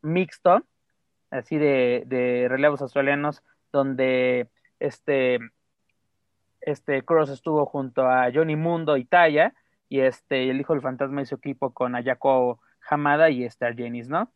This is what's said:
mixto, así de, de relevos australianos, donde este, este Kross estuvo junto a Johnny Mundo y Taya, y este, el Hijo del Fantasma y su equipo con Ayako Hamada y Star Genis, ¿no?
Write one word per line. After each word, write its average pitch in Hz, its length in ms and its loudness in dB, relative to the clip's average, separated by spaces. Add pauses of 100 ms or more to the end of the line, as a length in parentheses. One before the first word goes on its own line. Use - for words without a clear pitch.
mixto, 175 600 2 (680)
así 135 260 -6
de, 131 480 2
de 123 420 0
relevos 139 340 0
australianos, 143 640 -2 (280)
donde 127 760 0 (300)
este, 131 600 -2 (1200)
este 139 420 -4
Kross 156 260 2
estuvo 147 360 -2
junto 131 420 -4
a 127 260 2
Johnny 156 220 0
Mundo 160 420 -2
y 123 80 -4
Taya, 170 480 4 (340)
y 139 120 -2
este, 131 500 0
el 131 100 -2
Hijo 147 140 -2
del 139 80 -2
Fantasma 135 400 -6
y 127 40 -6
su 139 100 -8
equipo 135 360 -6
con 123 240 -4
Ayako 123 640 0 (300)
Hamada 147 400 4
y 123 140 -2
Star 120 320 -6
Genis, 120 340 -10
¿no? 180 260 -4